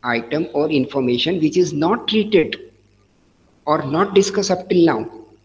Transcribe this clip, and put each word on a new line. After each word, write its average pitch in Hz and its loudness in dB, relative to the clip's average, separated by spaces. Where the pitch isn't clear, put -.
item 123 -2
or 147 0
information 135 0
which 156 0
is 170 2
not 185 -2
treated 208 0
or 151 2
not 190 0
discussed 196 2
up 180 0
till 175 4
now? 127 0